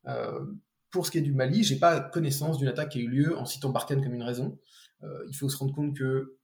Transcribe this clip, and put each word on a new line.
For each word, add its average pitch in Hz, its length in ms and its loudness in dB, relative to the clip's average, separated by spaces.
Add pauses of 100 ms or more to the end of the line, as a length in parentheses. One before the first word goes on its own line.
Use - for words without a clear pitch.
Euh, 120 380 -6 (440)
pour 180 160 0
ce - 60 -4
qui 170 60 -2
est 156 40 2
du 139 120 2
Mali, 135 300 4
j'ai 139 140 2
pas 165 220 6
connaissance 151 580 0
d'une 135 120 2
attaque 147 200 -2
qui 127 100 -4
a - 20 0
eu 120 80 -2
lieu 147 280 4
en 123 80 -6
citant - 260 -4
Barkhane 135 300 2
comme 123 120 -2
une 120 100 -6
raison. 123 340 -4 (460)
Euh, - 240 -12
il 135 80 -12
faut 139 140 -2
se - 80 -4
rendre 135 160 -2
compte 147 240 -2
que 135 460 -2